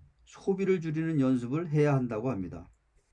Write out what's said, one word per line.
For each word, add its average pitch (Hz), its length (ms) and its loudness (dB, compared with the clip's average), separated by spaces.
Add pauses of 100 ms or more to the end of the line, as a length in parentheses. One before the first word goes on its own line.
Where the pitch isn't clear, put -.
(260)
소비를 190 540 0
줄이는 160 400 -2
연습을 131 500 0
해야 147 240 4
한다고 120 360 0
합니다. 87 400 -6 (440)